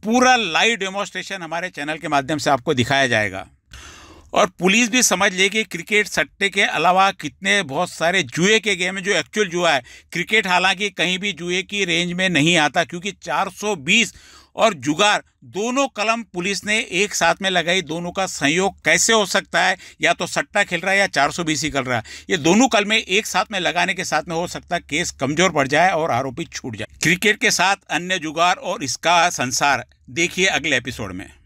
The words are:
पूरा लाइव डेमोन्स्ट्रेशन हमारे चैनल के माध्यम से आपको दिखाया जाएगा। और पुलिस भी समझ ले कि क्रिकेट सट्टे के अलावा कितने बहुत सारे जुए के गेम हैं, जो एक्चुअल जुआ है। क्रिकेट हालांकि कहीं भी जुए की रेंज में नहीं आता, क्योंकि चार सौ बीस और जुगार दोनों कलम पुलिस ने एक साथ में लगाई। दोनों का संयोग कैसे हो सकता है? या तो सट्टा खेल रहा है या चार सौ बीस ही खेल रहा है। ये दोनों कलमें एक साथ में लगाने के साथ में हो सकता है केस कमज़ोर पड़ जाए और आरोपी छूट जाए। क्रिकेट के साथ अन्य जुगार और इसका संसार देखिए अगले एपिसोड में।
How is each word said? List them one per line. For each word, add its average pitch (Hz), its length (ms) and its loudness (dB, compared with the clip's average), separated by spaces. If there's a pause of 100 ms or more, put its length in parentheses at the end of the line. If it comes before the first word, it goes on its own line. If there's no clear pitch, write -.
पूरा 254 320 6
लाइव 202 400 2
डेमोन्स्ट्रेशन 190 640 -6
हमारे 170 260 -6
चैनल 156 300 -6
के 160 100 -8
माध्यम 147 300 0
से 147 120 0
आपको 143 240 0
दिखाया 135 320 2
जाएगा। 104 400 0 (840)
और - 260 2
पुलिस 196 320 2
भी 247 120 2
समझ 196 300 2
ले 185 160 2
कि 214 160 -2
क्रिकेट 208 440 -2
सट्टे 175 400 -4
के 196 140 -2
अलावा 185 500 2
कितने 190 520 -2
बहुत 147 260 -4
सारे 180 340 0
जुए 175 340 2
के 208 180 -2
गेम 180 200 -4
हैं, 190 80 -8
जो 202 80 -2
एक्चुअल 196 360 -2
जुआ 170 240 2
है। 131 100 2 (300)
क्रिकेट 208 340 0
हालांकि 185 440 0
कहीं 180 280 -2
भी 196 160 -4
जुए 175 280 -4
की 196 220 -4
रेंज 175 280 -2
में 185 180 -2
नहीं 165 280 4
आता, 151 260 2
क्योंकि 175 300 -10
चार 175 360 -4
सौ 208 260 -6
बीस 185 380 0 (420)
और 214 200 2
जुगार 156 460 0 (240)
दोनों 233 420 -2
कलम 226 360 -2
पुलिस 185 400 -6
ने 214 140 0 (140)
एक 190 220 -2
साथ 170 280 2
में 190 80 -2
लगाई। 180 320 0
दोनों 170 300 -6
का 190 140 -2
संयोग 175 580 -2
कैसे 170 280 2
हो 214 140 4
सकता - 360 0
है? 185 140 0 (240)
या 160 120 2
तो 175 140 -2
सट्टा 175 380 -2
खेल 175 160 -6
रहा 190 120 -2
है 196 60 2
या 196 100 2
चार 147 220 2
सौ 175 140 -6
बीस 156 200 -2
ही 151 60 -2
खेल 135 120 -2
रहा 123 160 -2
है। - 320 -12
ये 196 80 0
दोनों 185 300 6
कलमें 208 280 2
एक 208 300 -2
साथ 196 260 -2
में 202 80 -4
लगाने 175 340 -2
के 185 100 -8
साथ 151 240 -4
में 165 80 -6
हो 175 100 -2
सकता 165 300 -8
है 170 40 -4
केस 160 300 -4
कमज़ोर 156 420 -2
पड़ 147 160 0
जाए 160 220 4
और 165 200 -2
आरोपी 135 360 -4
छूट 120 300 -12
जाए। 104 260 -12
क्रिकेट 180 380 2
के 208 100 2
साथ 190 260 2 (140)
अन्य 180 280 -4
जुगार 165 380 0
और 196 280 -6
इसका 170 460 2
संसार 131 540 0 (280)
देखिए 175 360 0
अगले 147 280 0
एपिसोड 120 360 -6
में। 92 160 -12 (180)